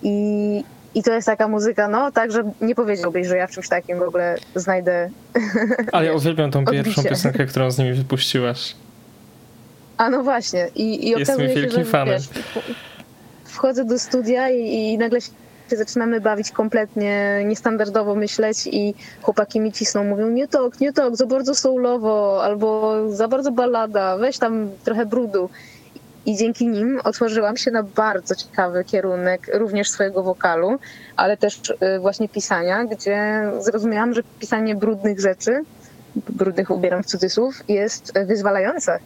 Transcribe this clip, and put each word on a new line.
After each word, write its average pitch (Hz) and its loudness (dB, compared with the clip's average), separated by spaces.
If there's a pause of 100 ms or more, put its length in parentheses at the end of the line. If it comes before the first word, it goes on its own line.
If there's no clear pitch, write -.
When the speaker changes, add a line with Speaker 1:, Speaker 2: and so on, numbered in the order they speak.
Speaker 1:
I, 208 0 (320)
i 220 0
to 226 -6
jest 226 -2
taka 220 0
muzyka, 214 0
no, 254 0
tak, 226 0
że 214 -2 (100)
nie 226 0
powiedziałbyś, 180 -2
że 180 0
ja 185 0
w - -12
czymś - -12
takim 180 -2
w - 2
ogóle 175 0 (200)
znajdę 180 0 (400)
<laughs> 214 0
Speaker 2:
Ale 170 4
ja 160 2
uwielbiam 156 2
tą 139 4
Speaker 1:
odbicie. 139 2
Speaker 2:
pierwszą 147 0
piosenkę, 135 2
którą 131 0
z 123 -2
nimi 127 2
wypuściłaś. 131 0 (1200)
Speaker 1:
A 226 2
no 262 0
właśnie. 233 0
I, 220 -2
i - 2
Speaker 2:
Jestem 226 2
Speaker 1:
okazuje 254 2
się, - 2
Speaker 2:
wielkim 240 2
Speaker 1:
że, 226 -6
Speaker 2:
fanem. 135 2
Speaker 1:
wiesz, 139 -6 (1160)
wchodzę 262 0
do 233 0
studia 254 0
i, 240 0 (200)
i 233 -2
nagle 233 2
się - -16 (400)
zaczynamy 233 0
bawić 214 0
kompletnie 208 0
niestandardowo 214 0
myśleć 214 -2
i 208 0 (280)
chłopaki 208 0
mi 214 0
cisną, 208 -2
mówią: 202 0
"Nie 254 0
tak, 254 0
nie 277 2
tak, 254 2
za 254 2
bardzo 269 0
soulowo 220 2
albo 214 2 (180)
za 208 0
bardzo 262 0
ballada, 220 2
weź 247 0
tam 226 0 (140)
trochę 233 0
brudu". 208 0 (760)
I 214 -2
dzięki 226 0
nim 233 0
otworzyłam 220 0
się - 0
na 226 0
bardzo 202 0
ciekawy 180 -2
kierunek 185 -2
również 202 0
swojego 196 0
wokalu, 185 0 (360)
ale 202 4
też, - 0 (360)
y, 190 -2
właśnie 202 0
pisania, 190 0
gdzie 214 0 (180)
zrozumiałam, 220 0
że 233 0 (180)
pisanie 220 -2
brudnych 202 0
rzeczy, 196 0 (540)
brudnych 190 -2
ubieram 180 0
w - -6
cudzysłów, 220 -2 (120)
jest, 208 -2
y, 196 2
wyzwalające. 202 0